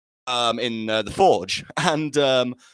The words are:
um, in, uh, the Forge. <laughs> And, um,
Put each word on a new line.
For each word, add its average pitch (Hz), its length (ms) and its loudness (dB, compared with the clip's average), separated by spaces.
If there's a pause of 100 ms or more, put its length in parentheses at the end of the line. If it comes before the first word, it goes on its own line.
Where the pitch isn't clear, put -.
(260)
um, 120 340 0
in, 113 300 -4
uh, 110 120 2
the 101 80 -8
Forge. 110 600 2
<laughs> - 60 -10
And, 151 420 0
um, 127 360 2 (200)